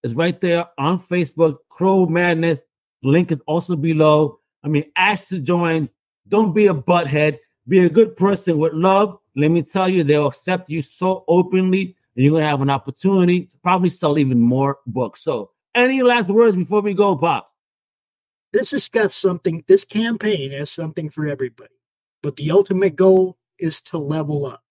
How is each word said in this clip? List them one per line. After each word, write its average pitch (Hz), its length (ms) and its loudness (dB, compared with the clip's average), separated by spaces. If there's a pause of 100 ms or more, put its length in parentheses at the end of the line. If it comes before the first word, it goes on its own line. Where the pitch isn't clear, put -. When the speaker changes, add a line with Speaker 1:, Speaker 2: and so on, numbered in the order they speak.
Speaker 1:
It's 117 100 -6
right 170 260 -2
there 170 260 -2 (120)
on 170 220 0
Facebook, 160 560 -2 (140)
Crow 185 360 2
Madness. 165 560 0 (400)
Link 165 300 2
is 139 140 -4
also 170 300 -4
below. 151 600 2 (240)
I 151 60 -6
mean, 151 160 0 (120)
ask 196 320 0
to 185 120 -6
join. 165 480 0 (400)
Don't 208 240 2
be 208 140 4
a 185 80 4
butthead. 151 640 0 (300)
Be 185 120 4
a 175 100 4
good 190 260 4
person 185 420 0
with 156 160 0
love. 190 440 2 (160)
Let 147 160 0
me 170 120 2
tell 190 260 -2
you, 185 160 0
they'll 147 240 2
accept 180 420 -6
you 160 100 -4
so 185 460 -6
openly, 185 680 0 (180)
and 127 100 0
you're 147 100 4
gonna 156 140 0
have 143 140 -2
an 139 80 0
opportunity 180 760 -2
to - 160 -20
probably 180 260 0
sell 156 300 -2
even 127 220 2
more 131 460 0
books. 113 360 -8
So, 123 280 -6 (240)
any 254 280 2
last 240 280 2
words 220 260 4
before 185 240 0
we 202 140 -4
go, 196 220 2
Pop? 139 360 -4 (1000)
Speaker 2:
This 226 180 0
has - 180 -4
got 220 240 -2
something, 170 540 -4
this 190 180 4
campaign 214 680 -4
has 143 180 -8
something 156 400 -8
for 151 180 -6
everybody. 131 460 -8 (480)
But 147 140 -8
the 147 140 -6
ultimate 190 460 2
goal 185 400 2 (220)
is 160 240 -6
to - 160 -10
level 147 480 -4
up. - 240 -14